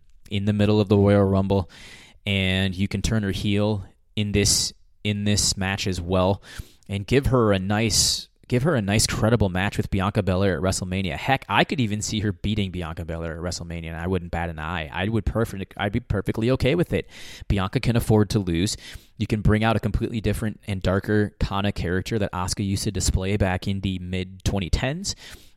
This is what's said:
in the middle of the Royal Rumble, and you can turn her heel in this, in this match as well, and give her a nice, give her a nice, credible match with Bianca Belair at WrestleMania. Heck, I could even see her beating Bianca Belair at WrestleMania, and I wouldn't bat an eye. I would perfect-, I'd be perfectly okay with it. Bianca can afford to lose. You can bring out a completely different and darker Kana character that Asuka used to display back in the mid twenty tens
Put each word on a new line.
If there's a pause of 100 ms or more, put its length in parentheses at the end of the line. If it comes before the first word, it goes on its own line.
(300)
in
the
middle
of
the
Royal
Rumble, (540)
and
you
can
turn
her
heel (320)
in
this, (320)
in
this
match
as
well, (460)
and
give
her
a
nice, (200)
give
her
a
nice,
credible
match
with
Bianca
Belair
at
WrestleMania.
Heck,
I
could
even
see
her
beating
Bianca
Belair
at
WrestleMania,
and
I
wouldn't
bat
an
eye.
I
would
perfect-,
I'd
be
perfectly
okay
with
it. (380)
Bianca
can
afford
to
lose. (420)
You
can
bring
out
a
completely
different
and
darker
Kana
character
that
Asuka
used
to
display
back
in
the
mid
twenty
tens (400)